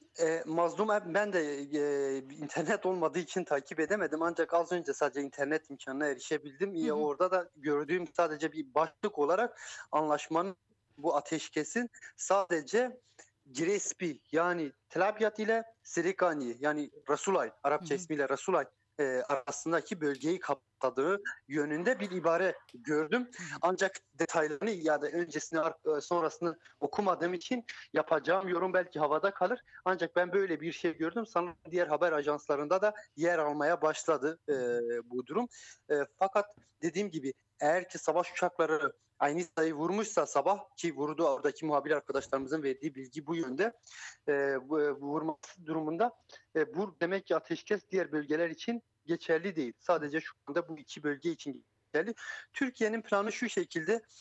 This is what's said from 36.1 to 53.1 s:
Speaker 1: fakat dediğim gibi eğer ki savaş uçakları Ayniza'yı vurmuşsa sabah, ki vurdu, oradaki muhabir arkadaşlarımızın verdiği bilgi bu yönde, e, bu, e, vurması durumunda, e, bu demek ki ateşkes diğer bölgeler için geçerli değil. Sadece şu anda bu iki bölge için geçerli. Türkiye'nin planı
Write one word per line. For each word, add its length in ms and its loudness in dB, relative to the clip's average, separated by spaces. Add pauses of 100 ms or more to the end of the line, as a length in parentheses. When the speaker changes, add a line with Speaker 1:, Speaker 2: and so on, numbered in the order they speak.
Speaker 1:
fakat 380 2 (260)
dediğim 280 -2
gibi 220 -6 (280)
eğer 280 2
ki 100 -14
savaş 340 0
uçakları 600 0 (260)
Ayniza'yı 560 0
vurmuşsa 520 0
sabah, 500 0
ki 200 -4
vurdu, 280 0
oradaki 420 0
muhabir 240 2
arkadaşlarımızın 720 -2
verdiği 320 -2
bilgi 320 -12
bu 100 -2
yönde, 360 0 (560)
e, 40 2 (360)
bu, 120 2
e, 120 2
vurması 720 -6
durumunda, 460 0 (440)
e, 180 0
bu 260 -2
demek 260 0
ki 100 2
ateşkes 540 -4
diğer 220 0
bölgeler 380 0
için 320 -4 (240)
geçerli 500 0
değil. 220 -2
Sadece 420 0
şu 120 -12 (140)
anda 220 -4
bu 100 -10
iki 240 -16
bölge 280 -2
için 360 -10 (260)
geçerli. 220 0 (380)
Türkiye'nin 500 -2
planı 300 0